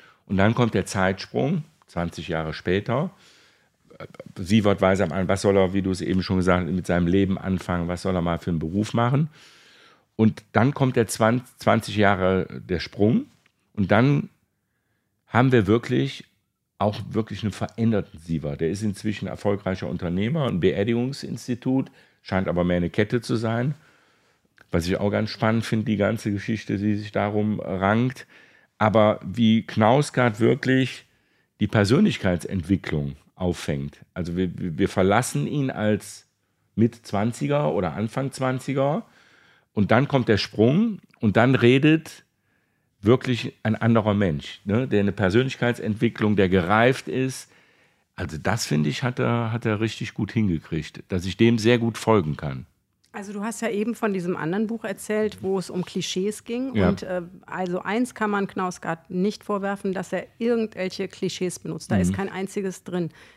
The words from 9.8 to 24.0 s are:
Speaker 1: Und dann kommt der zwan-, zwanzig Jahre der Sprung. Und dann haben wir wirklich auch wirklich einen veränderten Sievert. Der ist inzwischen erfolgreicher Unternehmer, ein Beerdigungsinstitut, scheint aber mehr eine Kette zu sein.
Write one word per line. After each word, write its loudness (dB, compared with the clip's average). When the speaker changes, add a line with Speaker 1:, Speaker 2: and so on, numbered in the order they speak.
Speaker 1:
Und 2
dann 4
kommt 0
der 2
zwan-, 2
zwanzig 0
Jahre 2
der -2
Sprung. 0
Und 0
dann 4
haben 4
wir 6
wirklich 0
auch -2
wirklich -4
einen -2
veränderten -4
Sievert. -6
Der 0
ist -6
inzwischen -6
erfolgreicher -4
Unternehmer, -4
ein -2
Beerdigungsinstitut, -2
scheint -2
aber 0
mehr 2
eine 0
Kette -2
zu -4
sein. -2